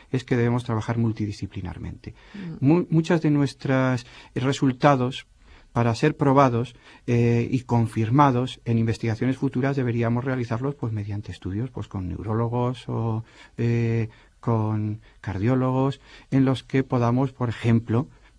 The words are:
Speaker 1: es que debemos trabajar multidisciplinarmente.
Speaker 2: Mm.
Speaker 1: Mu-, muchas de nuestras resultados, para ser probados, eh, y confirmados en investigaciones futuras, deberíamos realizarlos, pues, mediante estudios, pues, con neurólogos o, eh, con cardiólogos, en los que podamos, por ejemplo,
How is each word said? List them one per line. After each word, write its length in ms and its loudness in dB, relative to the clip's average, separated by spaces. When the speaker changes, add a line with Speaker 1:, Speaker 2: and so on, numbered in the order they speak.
Speaker 1:
es 140 -2
que 120 -2
debemos 280 2
trabajar 320 -2
multidisciplinarmente. 1160 -6
Speaker 2:
Mm. 320 -6
Speaker 1:
Mu-, 240 4
muchas 320 2
de 100 2
nuestras 760 0
resultados, 920 2
para 220 2
ser 240 0
probados, 560 4
eh, 440 2
y 120 0
confirmados 1040 2
en 140 2
investigaciones 580 -2
futuras, 380 -2
deberíamos 500 0
realizarlos, 480 -4
pues, 180 -6
mediante 400 -6
estudios, 380 -6
pues, 180 -12
con 220 -8
neurólogos 800 -4
o, 340 -4
eh, 520 0
con 640 -2
cardiólogos, 800 0
en 120 4
los 200 0
que 200 0
podamos, 500 0
por 160 -4
ejemplo, 580 2